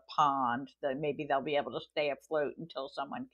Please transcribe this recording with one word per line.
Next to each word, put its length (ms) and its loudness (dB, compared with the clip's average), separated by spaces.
pond, 560 2
then 180 0
maybe 260 0
they'll 160 2
be 140 0
able 160 0
to 140 -6
stay 240 0
afloat 480 -2
until 320 -8
someone 440 -6